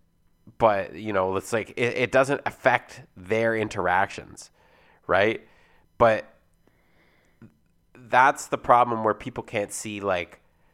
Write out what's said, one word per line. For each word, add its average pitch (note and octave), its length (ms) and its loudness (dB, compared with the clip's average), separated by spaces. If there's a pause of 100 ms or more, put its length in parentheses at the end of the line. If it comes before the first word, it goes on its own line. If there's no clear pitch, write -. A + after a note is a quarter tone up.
(580)
but, G2+ 380 2
you G#2+ 180 -6
know, F#2+ 240 0
it's - 160 -6
like, G#2+ 180 -4
it, A#2+ 260 -4
it B2 140 -2
doesn't C3+ 340 2
affect - 560 -2 (160)
their A2 380 -2
interactions, G2 960 -4 (560)
right? G2 400 0 (500)
But A2 280 4 (1700)
that's B2+ 520 2
the C#3+ 100 -4
problem A#2+ 480 2
where G#2+ 80 2
people A#2 300 -12
can't G#2 280 -6
see, G#2 300 -12
like, F#2 400 -4 (320)